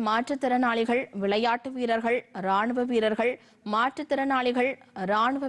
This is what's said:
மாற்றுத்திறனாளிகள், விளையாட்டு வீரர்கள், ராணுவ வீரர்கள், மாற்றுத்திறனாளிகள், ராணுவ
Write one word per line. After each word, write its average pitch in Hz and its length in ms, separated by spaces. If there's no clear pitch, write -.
மாற்றுத்திறனாளிகள், 240 920
விளையாட்டு 226 560
வீரர்கள், 233 420
ராணுவ 220 460
வீரர்கள், 220 400
மாற்றுத்திறனாளிகள், 262 960
ராணுவ 254 400